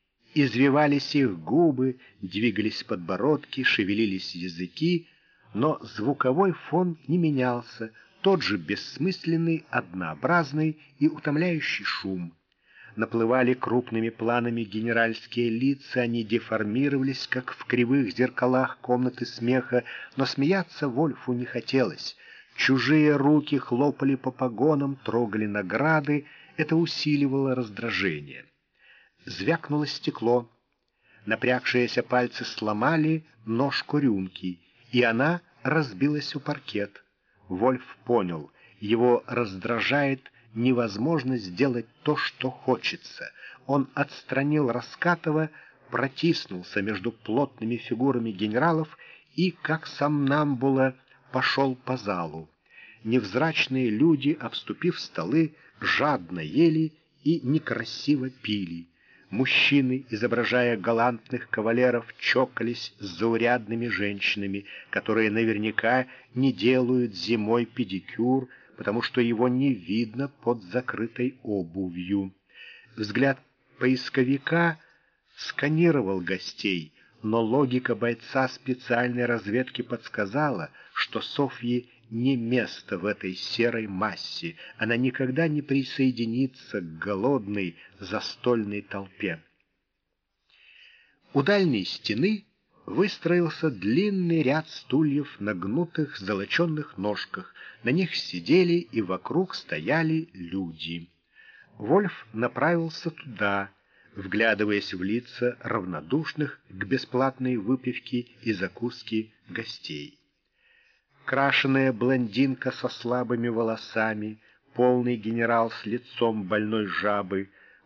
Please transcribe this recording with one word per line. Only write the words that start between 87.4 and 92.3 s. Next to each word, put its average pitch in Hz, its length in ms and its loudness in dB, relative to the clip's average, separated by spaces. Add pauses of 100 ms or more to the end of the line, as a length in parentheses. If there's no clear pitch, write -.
застольной 101 840 -4
толпе. 95 600 -8 (1900)
У 135 100 4
дальней 156 420 4
стены 175 600 -2 (400)